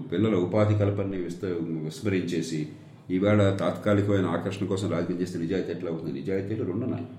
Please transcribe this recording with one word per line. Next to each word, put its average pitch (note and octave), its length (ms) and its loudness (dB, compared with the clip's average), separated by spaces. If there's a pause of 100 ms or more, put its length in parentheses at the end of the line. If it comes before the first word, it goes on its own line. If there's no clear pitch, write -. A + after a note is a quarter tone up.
పిల్లల G2+ 260 2
ఉపాధి G2+ 400 4
కల్పనని G2 420 0
విస్త-, F2 280 -6 (160)
విస్మరించేసి D#2+ 1080 -2 (440)
ఈవేళ G2 440 6
తాత్కాలికమైన G2 680 2
ఆకర్షణ F2+ 400 -2
కోసం F#2+ 260 -2
రాజకీయం F2 300 -2
చేస్తే F2 180 -2
నిజాయితీ F2 320 -2
ఎట్లా E2+ 200 -4
అవుతుంది? D#2+ 220 -6
నిజాయితీలు G2 500 -2
రెండు F#2+ 220 -2
ఉన్నాయి. - 200 -4 (140)